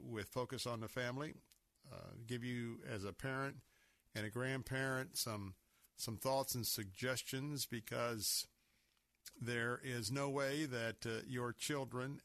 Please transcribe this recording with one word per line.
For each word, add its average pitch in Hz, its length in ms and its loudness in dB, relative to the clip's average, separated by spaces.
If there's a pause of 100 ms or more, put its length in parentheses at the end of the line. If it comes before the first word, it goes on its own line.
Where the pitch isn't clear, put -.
with 113 260 -2
Focus 123 380 0
on 117 140 0
the 110 80 -2
Family. 127 460 -2 (560)
Uh, - 240 -10 (120)
give 120 180 0
you, 120 420 -2
as 107 180 -2
a 98 80 -2
parent 135 500 -2 (520)
and 107 120 0
a 107 40 -4
grandparent, 131 840 0
some, 101 380 -2 (420)
some 113 200 -2
thoughts 135 380 4
and 117 120 0
suggestions, 127 1000 0
because 117 800 2 (920)
there 120 420 2
is 120 300 0
no 139 160 4
way 139 380 4
that, 117 400 0
uh, 113 200 0
your 123 260 0
children, 131 720 -2